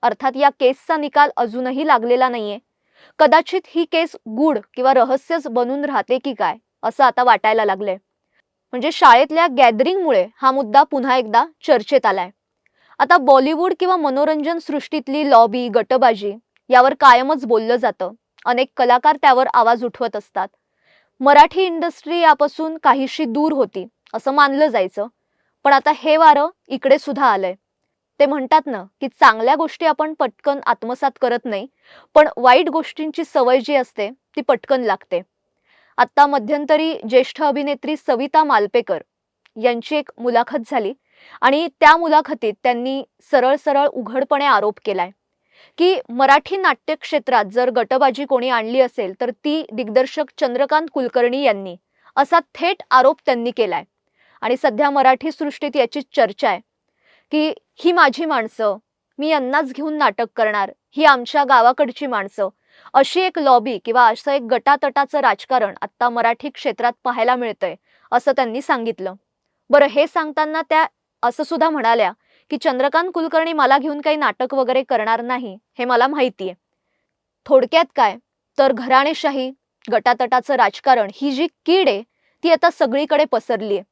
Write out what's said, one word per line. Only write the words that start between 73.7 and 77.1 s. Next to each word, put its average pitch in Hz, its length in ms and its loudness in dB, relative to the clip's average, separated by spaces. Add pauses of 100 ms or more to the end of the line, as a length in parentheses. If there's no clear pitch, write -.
घेऊन 294 240 -6
काही 311 140 -2
नाटक 294 380 -4
वगैरे 262 300 -2
करणार 226 380 -2
नाही, 240 360 -8 (220)
हे 240 60 -4
मला 240 220 2
माहितीये." 254 460 -4 (920)